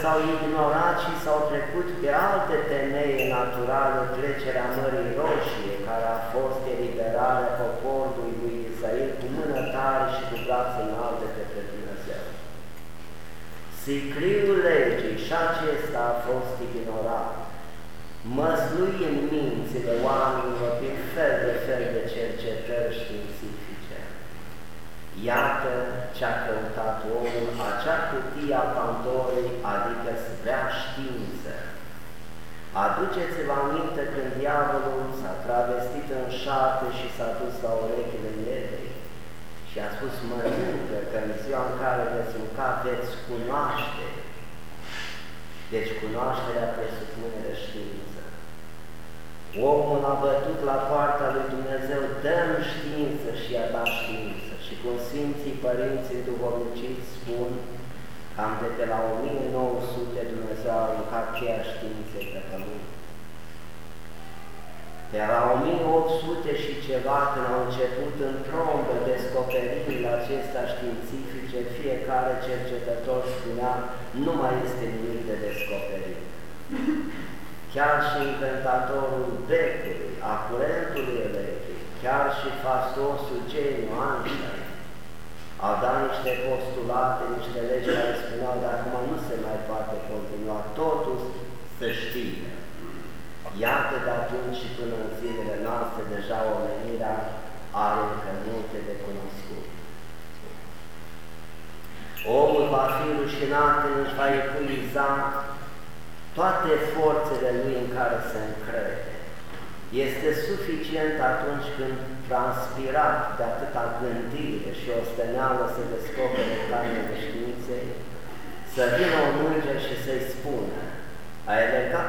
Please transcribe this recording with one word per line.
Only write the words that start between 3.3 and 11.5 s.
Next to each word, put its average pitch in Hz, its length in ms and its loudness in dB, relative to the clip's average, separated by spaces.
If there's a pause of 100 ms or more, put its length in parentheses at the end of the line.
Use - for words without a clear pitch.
naturale, 131 600 2 (160)
trecerea 131 600 0
Mării 127 420 2
Roșie, 104 560 2 (140)
care 113 180 2 (100)
a 113 40 -2 (120)
fost 131 300 2 (120)
eliberarea 131 880 2
poporului 120 800 0
lui 117 140 0 (140)
Israel 120 480 0
cu 123 80 -4 (100)
mână - 240 0 (140)
tare 135 400 4
și 131 140 -2
cu 120 160 -2
brațe 123 400 2
înalte 113 420 -2 (100)
către 101 240 -4 (120)